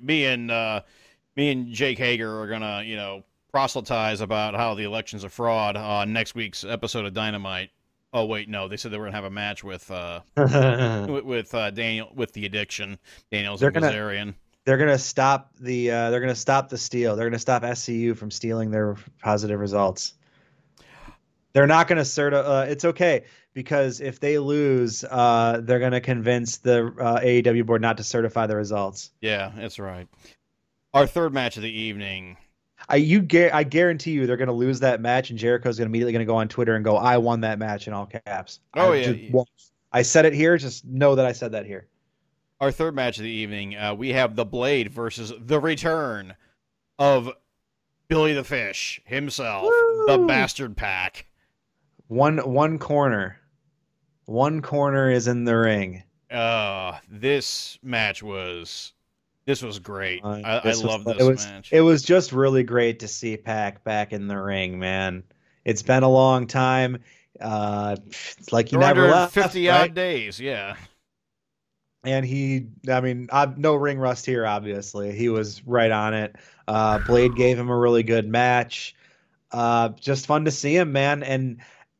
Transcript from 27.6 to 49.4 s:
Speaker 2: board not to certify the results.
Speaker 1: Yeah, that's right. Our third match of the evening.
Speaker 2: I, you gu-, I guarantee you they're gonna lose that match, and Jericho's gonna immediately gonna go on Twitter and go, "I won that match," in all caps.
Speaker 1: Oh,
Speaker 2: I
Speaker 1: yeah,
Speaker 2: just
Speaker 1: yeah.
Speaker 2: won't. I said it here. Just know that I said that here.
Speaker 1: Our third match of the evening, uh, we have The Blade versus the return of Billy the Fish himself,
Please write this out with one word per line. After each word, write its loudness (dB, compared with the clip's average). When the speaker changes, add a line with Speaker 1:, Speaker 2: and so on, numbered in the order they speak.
Speaker 2:
board 2
not 2
to -10
certify -2
the -2
results. -6
Speaker 1:
Yeah, -4
that's -12
right. -12
Our 6
third 0
match -2
of -10
the -6
evening. -8
Speaker 2:
I, 2
you 6
gu-, 4
I 2
guarantee 0
you 0
they're 0
gonna 0
lose 0
that 2
match, 0
and -10
Jericho's 0
gonna -2
immediately 0
gonna 0
go 2
on 0
Twitter 0
and -2
go, 4
"I 4
won 0
that -4
match," -6
in -10
all -8
caps. -12
Speaker 1:
Oh, 4
Speaker 2:
I 4
Speaker 1:
yeah, 0
Speaker 2:
just -2
Speaker 1:
yeah. -18
Speaker 2:
won't. 2
I 2
said 6
it 6
here. 4
Just -6
know 4
that 4
I 0
said -8
that -8
here. -14
Speaker 1:
Our 2
third -2
match -2
of -8
the -6
evening, -6
uh, -4
we -6
have 2
The -2
Blade -2
versus -8
the 0
return -2
of 4
Billy 4
the -2
Fish -6
himself, -4